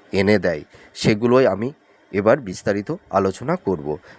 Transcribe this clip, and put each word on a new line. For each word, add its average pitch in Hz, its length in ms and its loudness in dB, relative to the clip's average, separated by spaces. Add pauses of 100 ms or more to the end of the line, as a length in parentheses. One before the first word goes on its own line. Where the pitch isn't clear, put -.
(120)
এনে 101 260 4
দেয়, 85 260 -4 (300)
সেগুলোই 120 520 2
আমি 104 260 -2 (400)
এবার 104 280 2
বিস্তারিত 104 540 -6 (160)
আলোচনা 98 460 -2
করব। 76 420 -6 (200)